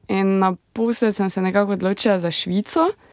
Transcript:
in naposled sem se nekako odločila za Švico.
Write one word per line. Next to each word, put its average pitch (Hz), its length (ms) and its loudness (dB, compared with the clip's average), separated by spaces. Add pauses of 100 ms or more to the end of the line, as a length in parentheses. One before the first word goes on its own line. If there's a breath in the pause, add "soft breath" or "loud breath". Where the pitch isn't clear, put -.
in 196 320 2
naposled 214 760 0
sem 190 140 -2
se 190 120 -4
nekako 196 300 0
odločila 190 480 0
za 170 120 -2
Švico. 214 600 0 (220 soft breath)